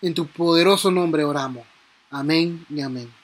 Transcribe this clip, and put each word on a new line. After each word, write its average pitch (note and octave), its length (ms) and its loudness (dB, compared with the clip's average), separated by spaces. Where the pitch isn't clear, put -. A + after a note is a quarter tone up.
En E3+ 140 -2
tu D#3+ 140 -4
poderoso F3 640 4
nombre E3+ 320 0
oramos. C3+ 420 -4
Amén E3 640 -2
y D3 120 -6
amén. B2 300 -10